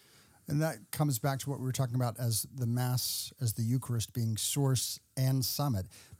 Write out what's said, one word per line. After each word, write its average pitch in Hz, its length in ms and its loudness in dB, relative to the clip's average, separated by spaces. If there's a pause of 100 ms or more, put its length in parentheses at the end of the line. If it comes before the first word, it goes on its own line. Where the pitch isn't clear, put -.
(480)
And 147 140 2
that 156 300 -4
comes 147 260 2
back 135 220 0
to 139 100 -6
what 135 80 -4
we 123 80 -4
were 131 60 0
talking 127 240 0
about 120 240 2
as 117 340 0
the 127 120 -2
Mass, 123 720 0
as 117 140 0
the 117 100 -2
Eucharist 120 480 0
being 113 240 0
source - 640 0 (160)
and 131 280 2
summit. 127 420 -2 (340)